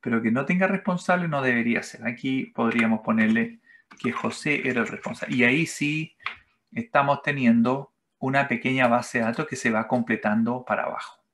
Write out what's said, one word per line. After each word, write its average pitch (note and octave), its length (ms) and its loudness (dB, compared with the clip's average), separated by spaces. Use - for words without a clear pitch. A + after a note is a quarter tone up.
pero A#2 200 0
que A2+ 100 2
no B2 140 0
tenga F#3 220 2
responsable F3+ 600 0
no D3 140 -2
debería A#2+ 400 2
ser. - 260 -10
Aquí C3 380 -4
podríamos A2+ 560 0
ponerle A2+ 580 2
que - 120 -4
José - 580 -4
era B2 120 0
el A2 60 0
responsable. - 480 -8
Y B2 80 4
ahí C#3 220 4
sí D#3 500 -4
estamos C#3 520 0
teniendo B2+ 680 2
una C3+ 280 0
pequeña C3 400 0
base A#2+ 320 0
de A2+ 60 0
datos A#2 200 -2
que C3 100 -8
se - 140 -2
va A2 180 0
completando A#2 760 0
para - 200 -2
abajo. - 380 -10